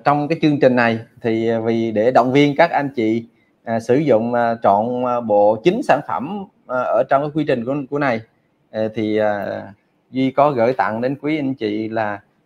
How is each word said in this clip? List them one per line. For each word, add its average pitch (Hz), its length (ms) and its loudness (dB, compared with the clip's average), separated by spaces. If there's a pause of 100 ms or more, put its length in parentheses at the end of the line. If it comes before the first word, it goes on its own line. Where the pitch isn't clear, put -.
trong 147 240 0
cái 160 140 -2
chương 151 180 2
trình 127 160 6
này 117 220 2 (220)
thì 113 300 -2 (140)
vì 113 280 0
để 107 180 2
động 127 220 2
viên 143 240 4
các 165 140 4
anh 143 180 -2
chị, 113 400 -2 (360)
à, 113 160 -4
sử 123 160 2
dụng, 120 380 2
à, 117 280 0
trọn, 117 440 2
à, 123 140 -2
bộ 107 440 2
chín 190 180 2
sản 139 260 0
phẩm, 202 360 -8 (220)
à, 127 120 -4
ở 107 300 0
trong 139 140 2
cái 151 120 -4
quy 151 100 -2
trình 127 200 -2
của, 131 100 -4 (160)
của 143 80 -6
này, 127 220 -2 (500)
à, 110 120 -4 (120)
thì, 107 220 -2
à, 104 460 -2 (480)
Duy 131 200 -2
có 143 200 2
gửi 123 220 0
tặng 107 280 -2
đến 135 200 -4
quý 151 180 -4
anh 135 160 -4
chị 110 340 -4
là, 107 320 -4 (260)